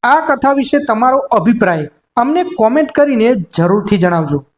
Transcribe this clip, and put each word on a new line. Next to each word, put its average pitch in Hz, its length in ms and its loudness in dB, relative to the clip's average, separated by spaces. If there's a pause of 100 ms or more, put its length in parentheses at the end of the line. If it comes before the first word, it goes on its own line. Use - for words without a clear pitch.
આ 285 180 2
કથા 277 320 0
વિશે 277 260 0
તમારો 254 400 0
અભિપ્રાય 196 720 0 (260)
અમને 294 280 0
કોમેન્ટ 294 480 0
કરીને 254 420 2
જરૂરથી 196 640 0
જણાવજો. 160 460 -2 (120)